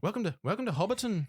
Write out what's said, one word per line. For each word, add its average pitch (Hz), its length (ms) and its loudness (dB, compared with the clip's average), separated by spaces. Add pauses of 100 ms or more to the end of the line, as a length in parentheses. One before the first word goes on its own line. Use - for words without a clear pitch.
welcome 214 220 0
to, 165 100 0 (100)
welcome 214 220 0
to 226 60 0
Hobbiton. 190 580 0